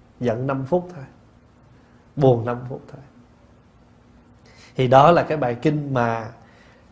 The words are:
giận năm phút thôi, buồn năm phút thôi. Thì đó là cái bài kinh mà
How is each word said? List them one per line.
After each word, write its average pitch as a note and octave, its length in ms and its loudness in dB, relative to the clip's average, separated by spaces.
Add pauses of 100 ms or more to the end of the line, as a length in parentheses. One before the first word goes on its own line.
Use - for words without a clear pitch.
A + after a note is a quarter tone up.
(200)
giận A#2+ 280 -4
năm C3+ 160 -4
phút F3 320 -4
thôi, C#3 80 -16 (1120)
buồn B2+ 300 2
năm A#2+ 120 -6 (120)
phút C#3 120 -14 (100)
thôi. - 100 -20 (1700)
Thì C3 120 0
đó C3+ 240 8
là D#3+ 120 4
cái D#3 140 -4
bài B2 240 -4
kinh D3 320 -2
mà A2+ 380 -2 (600)